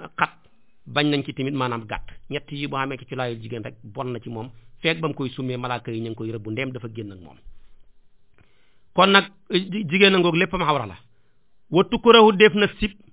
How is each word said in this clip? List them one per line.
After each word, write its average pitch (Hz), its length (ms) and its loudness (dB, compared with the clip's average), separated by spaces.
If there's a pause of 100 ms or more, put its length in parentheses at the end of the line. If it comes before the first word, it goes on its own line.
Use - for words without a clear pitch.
(200)
xat, 165 140 0 (540)
bañ 143 220 0
nañ 143 140 0
ci 139 100 -10
tamit 135 200 -4
maanaam 120 320 -4
gàtt. 110 220 -10 (220)
Ñett 143 220 -10
yi 143 160 -8
boo 139 120 -6
xamee 135 180 -6
ci 127 180 -14
laayal 123 260 -6
jigéen 113 220 -10
rek - 200 -12
bon 113 280 -10
na 117 80 -8
ci 120 100 -14
moom. 117 200 -10 (320)
Feek 165 180 0
ba 160 80 -4
mu 143 60 -4
koy 135 160 -6
summee 127 280 -6
malaaka 123 340 -6
yi 113 100 -6
ñu 113 80 -6
ngi 110 60 -8
koy 113 160 -8
rëbbu 110 200 -10
ndeem 131 200 -6
dafa 123 220 -12
génn 107 180 -12
ak 92 80 -18
moom. 76 180 -20 (1600)
Kon 180 180 6
nag 196 140 6 (260)
ji-, 190 380 -2
jigéen 190 260 6
a - 40 4
ngoog 170 160 2
léppam 185 260 0
awra 147 240 0
la. 92 120 -14 (720)
Wa 170 140 4
tukrahu 226 500 8
def 202 220 6
na 202 120 2 (120)
sib 208 120 -2 (220)